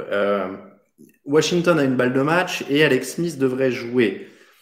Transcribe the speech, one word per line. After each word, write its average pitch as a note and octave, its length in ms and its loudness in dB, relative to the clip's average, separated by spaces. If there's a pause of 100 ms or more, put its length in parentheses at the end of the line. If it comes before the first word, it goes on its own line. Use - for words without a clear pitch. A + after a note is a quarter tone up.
(140)
Euh, G2+ 360 0 (760)
Washington D#3+ 540 2
a C#3 60 2
une C3 120 0
balle B2 160 2
de C3+ 80 2
match E3 480 0
et C#3+ 160 4
Alex C3 300 0
Smith E3+ 240 -4
devrait C3 320 0
jouer. A#2+ 580 -2 (340)